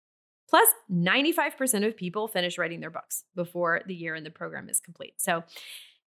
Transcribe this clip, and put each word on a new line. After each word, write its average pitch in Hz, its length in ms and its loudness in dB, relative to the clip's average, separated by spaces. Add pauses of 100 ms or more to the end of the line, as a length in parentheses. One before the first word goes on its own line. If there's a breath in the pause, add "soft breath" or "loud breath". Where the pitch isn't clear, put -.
(460)
Plus, - 220 8 (200)
ninety-five 277 680 2
percent 214 260 2
of 226 120 0
people 185 300 -4
finish 180 300 -2
writing 170 240 -2
their 156 100 -8
books - 340 -8 (100)
before 175 520 0
the 190 80 -6
year 165 200 -6
in 160 100 -8
the 156 60 -10
program 165 400 -10
is 160 100 0
complete. - 400 -12
So 165 240 2 (640 loud breath)